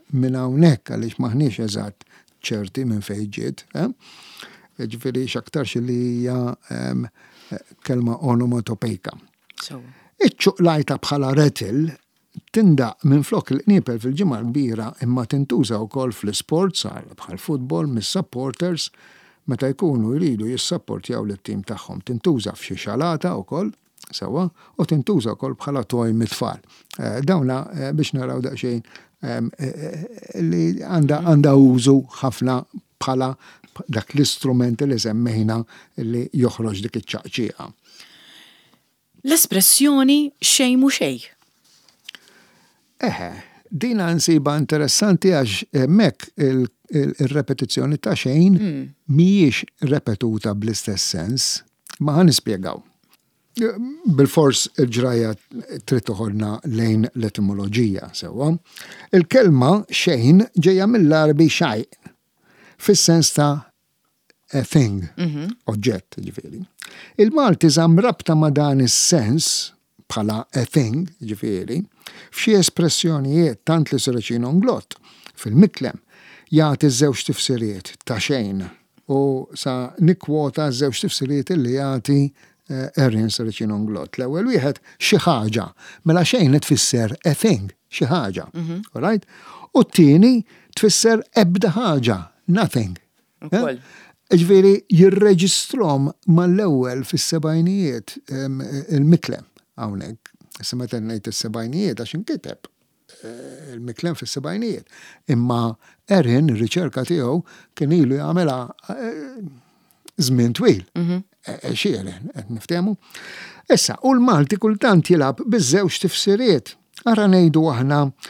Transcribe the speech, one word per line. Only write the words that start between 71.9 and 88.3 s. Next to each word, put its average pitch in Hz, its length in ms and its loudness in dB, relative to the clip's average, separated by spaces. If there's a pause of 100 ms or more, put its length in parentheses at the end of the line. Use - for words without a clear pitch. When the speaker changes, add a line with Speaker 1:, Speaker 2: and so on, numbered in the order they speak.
Speaker 1:
f'xi - 280 0
espressjonijiet 156 1080 0
tant 160 260 0
li 135 80 0
sreċin 120 460 -4
onglot 185 500 0 (360)
fil-miklem 131 680 2 (520)
jagħti 151 400 2
żewġ 127 340 0
tifsiriet 113 760 -6
ta' 117 180 -6
xejn. 98 460 -4 (440)
U 135 420 -2
sa 127 460 -6
nikwota 156 720 0
żewġ 131 300 -2
tifsiriet 143 500 -4
li 131 240 0
jagħti, 139 440 -2 (440)
eh, 131 320 -10
Erin 110 340 2
sreċin 110 440 -4
onglot. 104 440 -6
L-ewwel 147 300 -4
wieħed 143 320 0 (160)
xi - 220 2
ħaġa, 110 500 0 (340)
mela 165 220 4
xejn 143 360 4
tfisser 113 600 0
a 147 160 0
thing, 107 380 0 (140)
xi - 200 -6
ħaġa. 117 440 -4